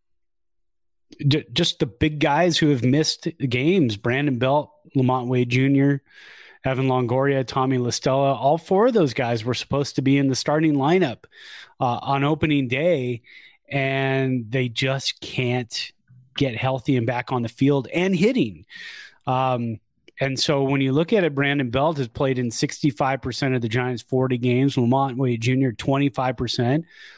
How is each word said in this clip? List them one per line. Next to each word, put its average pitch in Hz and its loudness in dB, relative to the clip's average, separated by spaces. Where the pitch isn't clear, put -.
j-, 143 2
just 165 -2
the 156 0
big 151 -2
guys 156 2
who 156 4
have 127 0
missed 147 0
games, 131 0
Brandon 127 -2
Belt, 139 0
LaMonte 127 2
Wade 123 0
Junior, 139 2
Evan 131 0
Longoria, 131 0
Tommy 131 0
La 120 -2
Stella, 135 2
all 139 2
four 190 2
of 254 2
those 160 2
guys 117 -2
were 123 -2
supposed - -4
to 143 0
be 135 4
in 139 2
the 131 0
starting 156 2
lineup, 143 2
uh, 123 0
on 139 0
opening 147 0
day, 131 0
and 135 -2
they 127 0
just 135 -4
can't - -4
get 127 0
healthy 131 -2
and 117 0
back 123 -4
on 123 0
the 110 -4
field 139 2
and 185 0
hitting. 151 0
Um, 127 -2
and 135 -2
so 139 0
when 139 2
you 135 0
look 165 0
at 202 4
it, 151 -2
Brandon 139 0
Belt 143 0
has 131 -2
played 135 -2
in 123 -2
sixty-five 139 -2
percent - -2
of 120 -2
the 117 -2
Giants' 123 -4
forty 131 0
games, 127 2
LaMonte 131 2
Wade 123 0
Junior, 127 0
twenty-five 135 -2
percent, 127 0